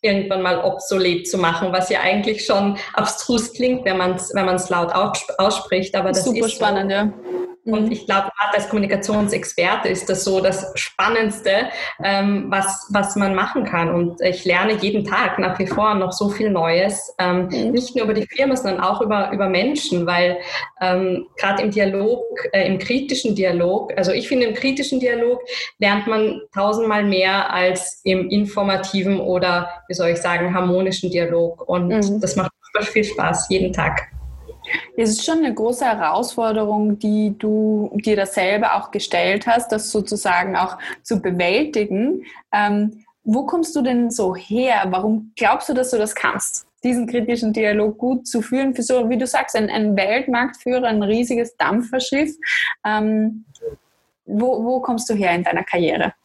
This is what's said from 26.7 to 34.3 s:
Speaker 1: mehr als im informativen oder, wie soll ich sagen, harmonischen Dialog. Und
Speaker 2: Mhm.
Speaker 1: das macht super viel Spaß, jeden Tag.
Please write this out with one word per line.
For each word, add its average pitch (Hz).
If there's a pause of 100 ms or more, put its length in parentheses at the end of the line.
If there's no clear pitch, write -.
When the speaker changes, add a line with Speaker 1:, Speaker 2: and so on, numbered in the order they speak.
Speaker 1:
mehr 190
als 185
im 185
informativen 196
oder, 175 (180)
wie 185
soll 175
ich 170
sagen, 175
harmonischen 185
Dialog. 170
Und 180
Speaker 2:
Mhm. 202
Speaker 1:
das 196
macht 185 (220)
super 214
viel 214
Spaß, -
jeden 190
Tag. 160 (920)